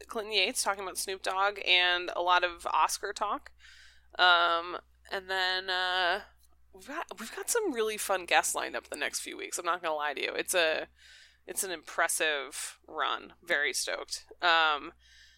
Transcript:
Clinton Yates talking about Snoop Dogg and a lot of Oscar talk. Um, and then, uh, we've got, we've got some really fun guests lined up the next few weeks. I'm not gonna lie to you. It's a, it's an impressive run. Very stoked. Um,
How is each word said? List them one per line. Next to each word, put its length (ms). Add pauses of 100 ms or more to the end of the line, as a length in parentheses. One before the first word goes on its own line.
Clinton 260
Yates 280
talking 220
about 140
Snoop 260
Dogg 420
and 520
a 40
lot 220
of 300
Oscar 400
talk. 380 (680)
Um, 580 (320)
and 200
then, 400
uh, 500 (540)
we've 160
got, 160 (120)
we've 160
got 160
some 220
really 260
fun 280
guests 300
lined 200
up 140
the 80
next 240
few 160
weeks. 200
I'm 80
not 160
gonna 140
lie 200
to 60
you. 140
It's 180
a, 340 (600)
it's 160
an 80
impressive 1080 (100)
run. 440 (100)
Very 300
stoked. 540 (160)
Um, 500 (460)